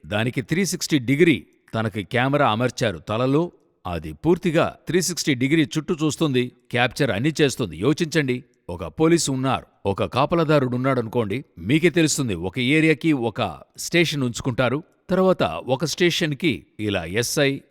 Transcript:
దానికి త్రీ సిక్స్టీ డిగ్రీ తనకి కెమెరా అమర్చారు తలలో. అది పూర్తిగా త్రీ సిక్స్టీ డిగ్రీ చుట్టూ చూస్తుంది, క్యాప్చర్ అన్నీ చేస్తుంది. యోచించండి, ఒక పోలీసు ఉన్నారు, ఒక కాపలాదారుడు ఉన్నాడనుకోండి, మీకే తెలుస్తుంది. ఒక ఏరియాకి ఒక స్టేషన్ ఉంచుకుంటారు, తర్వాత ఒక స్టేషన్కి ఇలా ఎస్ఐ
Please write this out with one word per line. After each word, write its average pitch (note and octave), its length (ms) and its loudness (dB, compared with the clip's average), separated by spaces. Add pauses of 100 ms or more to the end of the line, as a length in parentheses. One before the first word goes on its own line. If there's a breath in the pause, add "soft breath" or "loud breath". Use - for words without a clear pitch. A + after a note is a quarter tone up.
దానికి A2 360 -2
త్రీ D#3+ 240 -2
సిక్స్టీ E3 340 -2
డిగ్రీ C#3 360 4 (380)
తనకి A2 300 -4
కెమెరా C3+ 460 0
అమర్చారు A2+ 480 -2
తలలో. B2+ 460 0 (420)
అది E2 280 -6
పూర్తిగా D#3+ 520 2 (220)
త్రీ D#3 140 2
సిక్స్టీ E3 320 -2
డిగ్రీ C3+ 320 2
చుట్టూ D3+ 280 -4
చూస్తుంది, C#3 580 0 (200)
క్యాప్చర్ B2 400 0
అన్నీ A#2+ 200 0 (100)
చేస్తుంది. A#2+ 360 0
యోచించండి, C3+ 680 -2 (260)
ఒక F2 160 -8
పోలీసు D#3+ 460 2
ఉన్నారు, C3 340 -2 (200)
ఒక G2 180 0
కాపలాదారుడు C#3+ 720 2
ఉన్నాడనుకోండి, B2 600 -2 (220)
మీకే C#3+ 300 2
తెలుస్తుంది. C#3+ 460 0
ఒక F2+ 240 -6
ఏరియాకి D#3 540 2
ఒక A#2 280 -2 (360)
స్టేషన్ D3+ 460 0
ఉంచుకుంటారు, B2 560 -2 (300)
తర్వాత F#3 340 2
ఒక A#2 420 -2
స్టేషన్కి D3+ 800 0 (140)
ఇలా G2+ 260 -2
ఎస్ఐ B2+ 540 0 (120)